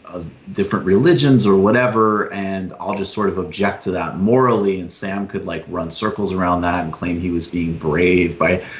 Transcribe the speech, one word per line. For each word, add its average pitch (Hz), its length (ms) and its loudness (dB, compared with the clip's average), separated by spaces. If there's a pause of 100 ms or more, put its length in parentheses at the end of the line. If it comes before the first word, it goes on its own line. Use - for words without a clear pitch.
of 85 280 -12 (200)
different 98 320 -2
religions 131 600 6
or 98 120 6
whatever, 110 720 2
and 95 480 -6
I'll 95 160 -4
just 98 180 -6
sort 104 140 0
of 90 100 -2
object 92 460 -4
to 95 80 -4
that 85 280 -6
morally, 104 600 2
and 85 100 -10
Sam 98 380 -6
could, 95 180 -8
like, 82 220 -6
run 85 240 -6
circles 101 420 -2
around 90 280 0
that 87 240 0
and 80 80 -8
claim 87 260 -4
he 90 100 -4
was 85 160 -2
being 82 320 -4
brave 85 640 2
by 85 240 2 (160)